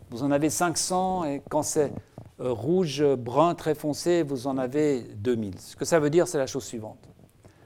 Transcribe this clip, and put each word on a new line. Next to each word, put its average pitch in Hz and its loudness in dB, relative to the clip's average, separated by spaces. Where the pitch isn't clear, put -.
vous 120 -6
en 143 2
avez 143 4
cinq 175 0
cents, 185 0
et 143 -4
quand 151 0
c'est 147 0
euh, 127 -2
rouge, 147 2
brun 139 4
très 160 -2
foncé, 156 0
vous 139 -4
en 135 -2
avez 135 0
deux 110 -2
mille. 101 -4
Ce - -18
que - -6
ça 165 4
veut 147 2
dire, 165 4
c'est 156 -2
la 135 0
chose 123 -6
suivante. 110 -12